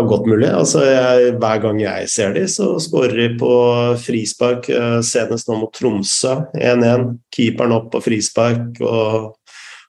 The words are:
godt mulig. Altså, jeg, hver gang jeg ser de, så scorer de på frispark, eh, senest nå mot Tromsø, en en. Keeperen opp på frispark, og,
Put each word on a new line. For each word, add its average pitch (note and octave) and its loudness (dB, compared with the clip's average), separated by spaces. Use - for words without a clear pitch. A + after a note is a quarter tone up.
godt G#2 0
mulig. A2+ 2
Altså, D#3+ 2
jeg, B2+ 4
hver A2 0
gang G#2+ -2
jeg F#2+ -4
ser G2+ -2
de, E3+ 0
så G3 -2
scorer B2 0
de A#2 2
på B2 0
frispark, A#2+ -2
eh, A#2+ 0
senest A2+ -2
nå A2 -2
mot G#2+ -6
Tromsø, B2+ -2
en B2 2
en. A#2+ 4
Keeperen A#2 0
opp A2+ -2
på G#2+ -4
frispark, A#2 -2
og, A2 -2